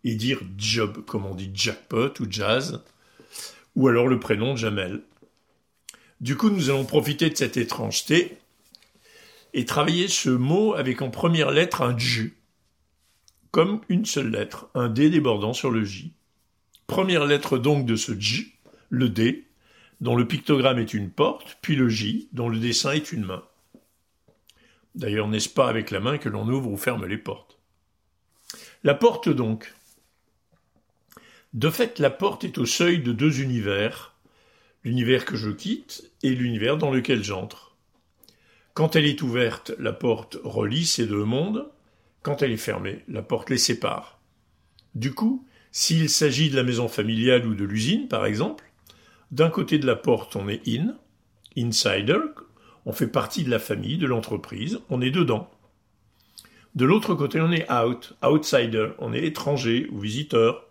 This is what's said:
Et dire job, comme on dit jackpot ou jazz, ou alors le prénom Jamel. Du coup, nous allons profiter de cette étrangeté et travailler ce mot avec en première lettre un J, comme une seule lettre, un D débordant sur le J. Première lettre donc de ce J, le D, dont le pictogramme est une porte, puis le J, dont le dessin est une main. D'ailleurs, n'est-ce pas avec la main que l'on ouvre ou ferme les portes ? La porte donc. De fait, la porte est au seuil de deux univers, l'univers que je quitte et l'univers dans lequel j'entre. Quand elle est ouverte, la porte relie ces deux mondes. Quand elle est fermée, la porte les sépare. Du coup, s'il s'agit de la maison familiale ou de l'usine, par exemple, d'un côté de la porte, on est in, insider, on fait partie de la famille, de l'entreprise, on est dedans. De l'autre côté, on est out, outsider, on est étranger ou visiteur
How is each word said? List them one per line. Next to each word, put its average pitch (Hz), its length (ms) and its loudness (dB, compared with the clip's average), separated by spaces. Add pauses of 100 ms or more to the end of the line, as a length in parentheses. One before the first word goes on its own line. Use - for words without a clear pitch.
Et 113 60 0
dire 120 240 -2 (180)
job, 107 480 -2
comme 98 220 -6
on 98 80 -8
dit 95 180 -10
jackpot 113 680 -2
ou 117 100 -4
jazz, 107 500 0 (920)
ou 131 140 6
alors 120 180 6
le 127 140 2
prénom 120 340 -2
Jamel. 98 480 -4 (1200)
Du 127 160 -2
coup, 220 120 2
nous 180 220 2
allons 135 140 0
profiter 147 440 2
de 151 80 -2
cette 123 200 -2
étrangeté 120 800 0 (1120)
et 127 120 -2
travailler 165 420 0
ce - 240 0
mot 165 440 2
avec 131 280 -2
en 127 80 -4
première 160 400 2
lettre 151 320 2
un 120 160 2
J, 117 360 -2 (1160)
comme 196 380 2
une 185 160 2
seule 131 260 -2
lettre, - 460 -6
un 120 120 0
D 135 220 6
débordant 117 420 2
sur 127 200 -2
le 110 120 2
J. 98 280 -12 (720)
Première 180 400 2
lettre 143 320 2
donc 139 260 2
de 113 120 2
ce - 200 -4
J, 107 380 -4 (360)
le 127 180 2
D, 113 400 0 (520)
dont 120 140 0
le 120 140 2
pictogramme 131 500 2
est 110 160 -2
une 98 160 -4
porte, - 520 -2
puis 156 120 0
le 131 140 4
J, 110 440 -2
dont 120 160 -4
le 113 120 -2
dessin 120 320 0
est 147 180 -2
une 113 140 -4
main. 92 180 -8 (1500)
D'ailleurs, 107 320 -2
n'est-ce 107 220 -2
pas 123 200 2
avec 113 220 -2
la 98 80 -4
main 123 180 -2
que - 120 -6
l'on 104 200 -4
ouvre 127 220 -2
ou 101 60 -4
ferme 107 300 -4
les 104 120 -6
portes ? - 400 -12 (1300)
La 139 100 6
porte - 340 2
donc. 113 440 -2 (1800)
De 135 160 2
fait, 233 300 -2
la 139 100 6
porte - 340 -4
est - 140 -6
au 123 80 0
seuil 175 320 2
de 120 140 -2
deux 131 280 2
univers, 110 760 -2 (680)
l'univers 123 400 2
que - 120 -6
je 110 120 -4
quitte - 640 -8 (120)
et 131 120 2
l'univers 120 420 0
dans 156 140 0
lequel 123 340 0
j'entre. 95 520 -10 (1000)
Quand 156 200 0
elle 151 120 6
est 143 160 0
ouverte, 120 560 -2
la 110 160 -4
porte 113 500 -2
relie 110 400 -2
ces 120 220 0
deux 104 180 -2
mondes. 196 460 -2 (500)
Quand 143 220 -2
elle 131 80 2
est 110 80 -2
fermée, 98 500 -6
la 107 140 -8
porte - 260 -6
les 131 80 0
sépare. - 600 -2 (760)
Du 123 200 -4
coup, 254 320 -2 (260)
s'il 160 380 2
s'agit 147 400 2
de 135 60 0
la 127 60 4
maison 123 260 0
familiale 117 580 2
ou 110 80 0
de 98 100 -2
l'usine, 117 420 0
par 104 200 -2
exemple, 127 440 -4 (600)
d'un 156 180 4
côté 151 300 0
de 135 80 2
la 117 100 4
porte, - 400 0
on 101 120 -4
est 104 200 -4
in, 160 260 -2 (640)
insider, 117 640 2 (640)
on - 80 -6
fait - 140 -2
partie 127 380 -2
de 127 60 -2
la 113 100 2
famille, 101 360 -4
de 170 100 -2
l'entreprise, 113 720 -6 (100)
on 127 100 -2
est 127 100 0
dedans. 131 400 0 (1200)
De 127 100 2
l'autre 196 300 4
côté, 143 260 0
on 165 120 2
est 165 200 -2
out, 123 400 0 (100)
outsider, 120 760 2
on 117 160 -6
est 143 100 -2
étranger 135 640 -2
ou 101 100 -10
visiteur 117 720 0